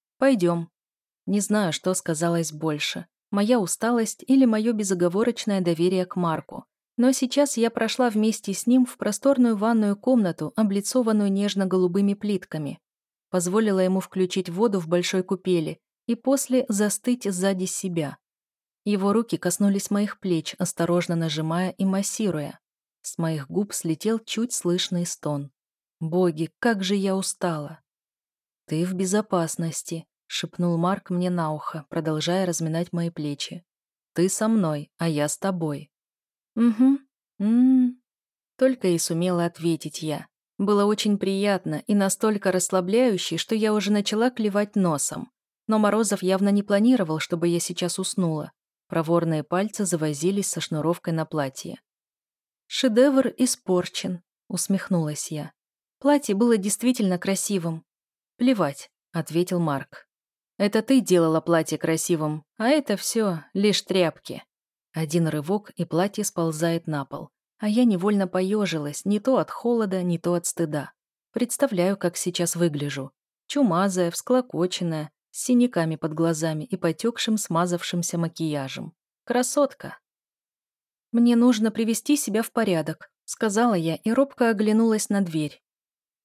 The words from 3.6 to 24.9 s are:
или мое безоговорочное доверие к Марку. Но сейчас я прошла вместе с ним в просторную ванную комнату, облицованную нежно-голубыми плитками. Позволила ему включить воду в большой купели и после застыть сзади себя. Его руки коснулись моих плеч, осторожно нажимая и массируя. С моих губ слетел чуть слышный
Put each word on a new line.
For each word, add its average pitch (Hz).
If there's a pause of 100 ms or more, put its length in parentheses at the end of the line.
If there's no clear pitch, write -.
или 262
мое 220
безоговорочное 196
доверие 175
к 180
Марку. 170 (300)
Но 247
сейчас 269
я 226
прошла 226
вместе 214
с -
ним 247
в -
просторную 240
ванную 208
комнату, 202
облицованную 208
нежно-голубыми 196
плитками. 185 (520)
Позволила 190
ему 185
включить 185
воду 196
в 165
большой 175
купели 175 (260)
и 233
после 254
застыть 214
сзади 190
себя. 170 (680)
Его 202
руки 226
коснулись 196
моих 202
плеч, 165
осторожно 170
нажимая 165
и -
массируя. 190 (400)
С -
моих 160
губ 196
слетел 208
чуть 226
слышный 175